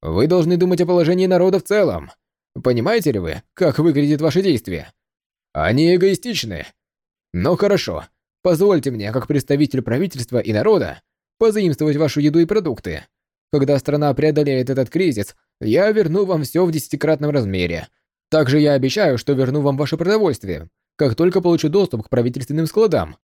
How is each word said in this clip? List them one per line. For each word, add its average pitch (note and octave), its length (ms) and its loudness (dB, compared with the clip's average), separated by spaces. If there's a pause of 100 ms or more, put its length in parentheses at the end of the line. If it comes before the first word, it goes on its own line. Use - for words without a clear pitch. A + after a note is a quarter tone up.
Вы F2+ 260 0
должны F3 300 2
думать F3+ 240 2
о E3+ 60 0
положении F3+ 400 2
народа F#3 320 2
в - 40 -12
целом. C#3+ 480 -2 (520)
Понимаете D3 480 0
ли G#2 80 -2
вы, E2 240 -8 (100)
как E3 240 0
выглядят D3 440 2
ваши D#3+ 200 0
действия? G#2+ 500 -2 (640)
Они B2 420 2
эгоистичны. F3 720 -2 (680)
Но A2 240 0
хорошо, F3 500 -2 (360)
позвольте F3 480 2
мне, G#2+ 220 -6
как B2 160 -4
представитель C#3 560 0
правительства B2 560 -4
и A2 140 -4
народа, G#2+ 500 0 (340)
позаимствовать F3+ 600 0
вашу D3 240 0
еду D3 180 2
и E3+ 60 4
продукты. D#3 580 -4 (480)
Когда C#3 260 2
страна D3 380 -2
преодолеет C#3+ 560 0
этот B2+ 180 -2
кризис, D3+ 460 -2 (260)
я E3 300 2
верну G3+ 340 0
вам F3 180 -2
всё E3 220 0
в E3+ 60 0
десятикратном D3 580 -2
размере. F#2+ 580 -2 (440)
Также D3+ 280 2
я D3 140 4
обещаю, C3+ 460 0
что - 140 -2
верну C3+ 280 0
вам C#3 160 0
ваше C#3+ 180 -4
продовольствие, D3+ 760 -2 (260)
как C3 200 0
только F3+ 260 2
получу E3+ 280 0
доступ F3+ 340 0
к - 60 -16
правительственным B2+ 560 -2
складам. D#3 600 0